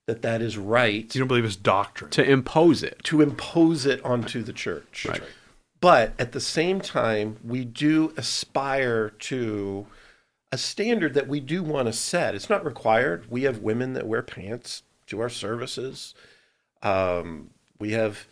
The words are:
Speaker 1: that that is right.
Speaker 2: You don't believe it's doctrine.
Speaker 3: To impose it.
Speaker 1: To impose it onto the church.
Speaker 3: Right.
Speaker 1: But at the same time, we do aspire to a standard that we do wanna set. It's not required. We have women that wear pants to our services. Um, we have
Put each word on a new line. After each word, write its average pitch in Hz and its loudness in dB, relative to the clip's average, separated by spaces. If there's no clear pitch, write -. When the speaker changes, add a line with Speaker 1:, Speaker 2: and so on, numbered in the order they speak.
Speaker 1:
that 110 -4
that 113 -2
is 104 -4
right. 110 2
Speaker 2:
You 127 0
don't 131 0
believe 120 4
it's 101 -2
doctrine. - 0
Speaker 3:
To - 4
impose 139 6
it. - -8
Speaker 1:
To 151 4
impose 151 2
it 127 0
onto 120 -2
the 104 -10
church. - -8
Speaker 3:
Right. 50 -4
Speaker 1:
But 139 6
at 123 -4
the 135 -6
same 180 0
time, 110 -2
we 123 -6
do 156 0
aspire 131 -2
to 104 -4
a 135 -6
standard 202 -2
that 135 4
we 143 -4
do 156 -2
wanna 139 0
set. 151 -2
It's - -10
not 202 0
required. 131 2
We 123 -4
have 131 0
women 117 -2
that 127 -4
wear 113 -2
pants - -12
to 101 -8
our 117 -2
services. 123 -8
Um, 90 -2
we 107 -6
have 110 -2